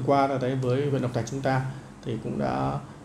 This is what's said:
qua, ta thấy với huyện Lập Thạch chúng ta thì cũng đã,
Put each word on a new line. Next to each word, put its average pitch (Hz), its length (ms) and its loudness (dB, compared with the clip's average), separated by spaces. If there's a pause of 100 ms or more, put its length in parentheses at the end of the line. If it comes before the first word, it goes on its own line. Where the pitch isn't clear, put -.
qua, 139 220 6
ta 135 100 0
thấy 127 180 0
với 131 340 2
huyện 131 120 2
Lập 123 120 -2
Thạch 117 180 -2
chúng 135 100 -4
ta 131 240 2 (400)
thì 120 180 -2
cũng 120 160 -4
đã, 135 400 0 (260)